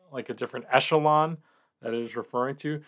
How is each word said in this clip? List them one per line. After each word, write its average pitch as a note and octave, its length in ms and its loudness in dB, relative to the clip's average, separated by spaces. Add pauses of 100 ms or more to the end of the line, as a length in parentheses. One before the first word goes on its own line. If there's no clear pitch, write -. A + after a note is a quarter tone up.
(120)
like, B2+ 180 -8
a A#2+ 40 -8
different B2 380 -8
echelon D3+ 640 4 (440)
that A#2 120 -4
it A#2 80 -2
is A2+ 140 -10
referring B2 420 -4
to. D3+ 300 -6